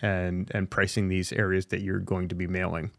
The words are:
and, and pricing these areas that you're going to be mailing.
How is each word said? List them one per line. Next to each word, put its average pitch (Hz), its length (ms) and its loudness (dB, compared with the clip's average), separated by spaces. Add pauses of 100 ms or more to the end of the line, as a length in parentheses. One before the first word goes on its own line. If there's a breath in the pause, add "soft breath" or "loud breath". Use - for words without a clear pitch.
and, 90 520 0
and 95 160 0
pricing 98 380 2
these 92 240 0
areas 95 360 2
that 95 120 -2
you're 95 200 -2
going 92 280 -2
to 87 80 -4
be 90 120 -2
mailing. 90 520 -2